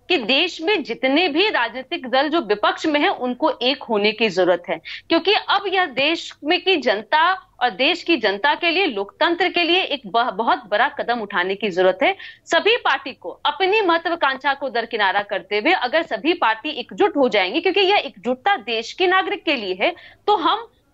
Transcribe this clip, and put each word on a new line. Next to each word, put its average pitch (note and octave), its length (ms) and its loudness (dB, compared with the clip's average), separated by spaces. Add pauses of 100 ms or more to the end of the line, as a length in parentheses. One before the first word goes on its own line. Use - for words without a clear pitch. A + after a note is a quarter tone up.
कि F4+ 100 2
देश C#4 440 -2
में F4 220 0
जितने C4+ 440 0
भी F4 220 0
राजनीतिक C4 600 -4
दल C4 200 2
जो D#4+ 120 2
विपक्ष A3+ 440 -2
में D4 140 2
हैं, E4 100 2
उनको B3+ 420 -2 (100)
एक C4+ 220 -2
होने G#3+ 280 0
की G#3+ 180 0
जरूरत F3 400 2
है, E3 120 -6 (280)
क्योंकि E4 240 2
अब G4+ 340 0
यह F#4 180 0
देश D4 480 -2 (100)
में E4+ 200 0
की F#4 140 2
जनता B3+ 560 2
और - 360 -4
देश C4+ 340 0
की - 140 2
जनता G#3+ 380 0
के E4+ 160 0
लिए, F4+ 140 0
लोकतंत्र D#4+ 640 -2
के F4 140 0
लिए E4+ 180 2
एक D4 260 -6
ब-, A#3 260 0
बहुत A#3 380 0
बड़ा A#3 180 2
कदम A#3 300 -4
उठाने G3 360 -2
की G#3 140 -4
जरूरत F#3 340 2
है। F#4+ 120 2 (300)
सभी F4 320 2
पार्टी D#4+ 340 -2
को - 180 -16
अपनी F#4+ 520 0
महत्वाकांक्षा E4 720 0
को C4+ 160 -6
दरकिनारा G#3 520 0
करते G3+ 360 -4
हुए G#3+ 140 2
अगर B3 300 0
सभी C4+ 320 -2
पार्टी C4+ 360 -2
एकजुट C#4 480 -2
हो C4 120 4
जाएंगी, G3+ 320 0
क्योंकि F#4+ 200 2
यह G4 160 4
एकजुटता B3+ 600 -2
देश A3+ 360 -6
के F#4 140 0
नागरिक F#4+ 360 0
के D#4 120 0
लिए G3 260 -4
है, F4 140 2 (320)
तो G#4 80 4
हम F#4+ 320 0 (260)